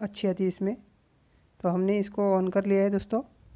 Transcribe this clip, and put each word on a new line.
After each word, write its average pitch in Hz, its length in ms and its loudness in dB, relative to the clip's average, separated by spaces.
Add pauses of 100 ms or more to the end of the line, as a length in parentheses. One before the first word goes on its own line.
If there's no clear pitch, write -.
अच्छी 202 260 -4
आती 185 160 0
है 185 60 2
इसमें। 196 280 -4 (840)
तो 180 80 0
हमने 190 300 2
इसको 196 420 0
on 185 120 -2
कर 196 120 0
लिया 196 160 4
है 202 80 2
दोस्तों। 196 320 -2 (340)